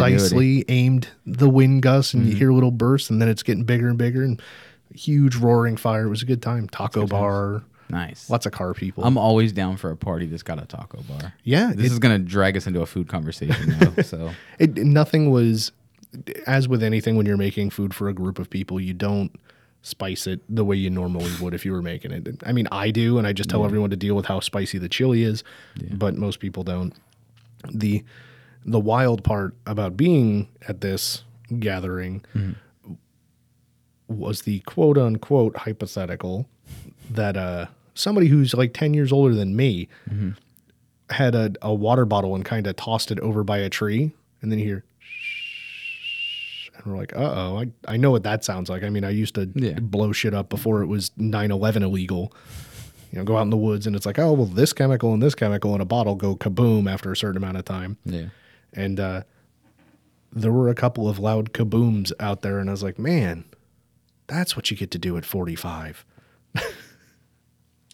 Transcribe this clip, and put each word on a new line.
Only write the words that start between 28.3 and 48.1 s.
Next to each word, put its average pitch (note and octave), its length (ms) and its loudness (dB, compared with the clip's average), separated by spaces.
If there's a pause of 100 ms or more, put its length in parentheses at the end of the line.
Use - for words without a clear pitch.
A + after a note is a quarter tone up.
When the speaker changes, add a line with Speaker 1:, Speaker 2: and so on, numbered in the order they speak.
Speaker 1:
the A2 160 2
wild A2+ 460 2
part G2+ 300 0 (100)
about G2+ 320 -4
being A#2 500 4 (200)
at F#2+ 140 -8
this - 420 -4 (360)
gathering F#2 600 -4 (140)
Speaker 2:
Mm-hmm. G2+ 580 -8 (1120)
Speaker 1:
was G#2+ 360 -6
the G2+ 180 -2
quote-unquote C3 960 2
hypothetical F#2+ 880 -6 (640)
that, G#2 280 -2
uh, F2+ 300 -6 (280)
somebody G3+ 320 2
who's, C#3 260 6
like, B2 200 2
ten D3+ 200 0
years D3 180 2
older C#3 240 6
than G2 200 0
me A2 320 0 (220)
Speaker 2:
Mm-hmm. G2+ 200 -4 (800)
Speaker 1:
had B2+ 260 2
a, A2 260 0
a G#2+ 120 -2
water A2+ 320 4
bottle G2 300 0
and F#2+ 100 -4
kinda G#2 280 -4
tossed - 380 -4
it G2+ 80 -4
over G#2+ 240 -2
by G#2 160 0
a G2 100 -2
tree, G#2+ 420 -2 (300)
and A2 100 -4
then G#2+ 80 0
you G#2 60 -2
hear, G2+ 180 -6 (1900)
and - 100 -20
we're G2 120 -8
like, F#2+ 180 -10
"Uh-oh, G#2 440 -4
I, B2 80 -6 (200)
I A2+ 100 -4
know C3+ 140 4